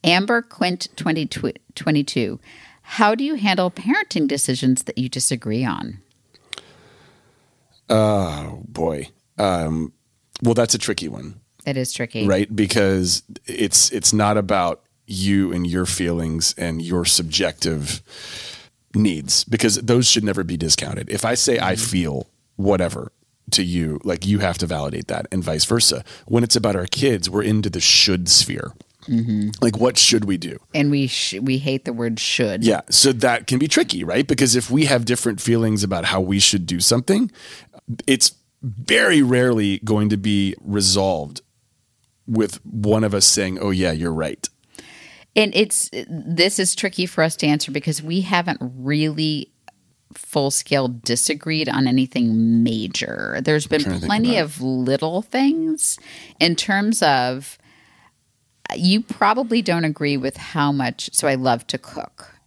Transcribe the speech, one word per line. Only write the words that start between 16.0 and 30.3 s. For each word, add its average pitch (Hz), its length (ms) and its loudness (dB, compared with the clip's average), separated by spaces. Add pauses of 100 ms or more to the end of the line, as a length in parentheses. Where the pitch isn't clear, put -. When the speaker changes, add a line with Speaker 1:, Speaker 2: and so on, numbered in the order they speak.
Speaker 2:
and 82 240 -4
your 87 220 -2
subjective 80 1000 -2 (920)
needs, 92 500 2
because 113 320 2
those 120 320 2
should 110 160 2
never 98 180 -2
be 85 140 -4
discounted. 78 520 -2
If - 160 -4
I 113 100 0
say, 127 260 0
"I 92 140 0
Speaker 1:
Mm-hmm. 110 160 -2
Speaker 2:
feel 78 360 -2 (300)
whatever," 92 560 0 (400)
to 98 100 2
you, 85 420 -2
like, 92 220 -2
you 101 140 2
have 90 180 0
to 90 80 -4
validate 78 420 -6
that, 80 220 -6
and 92 140 -2
vice 80 200 -2
versa. 110 400 0 (220)
When 117 180 2
it's 113 120 2
about 110 200 0
our 92 100 -2
kids, 107 440 0
we're 101 120 0
into 107 280 0
the 85 100 -6
should 90 480 2
sphere. - 440 2 (340)
Speaker 1:
Mm-hmm. 113 440 0 (100)
Speaker 2:
Like, 110 180 2
what 123 200 2
should 110 280 4
we 98 100 0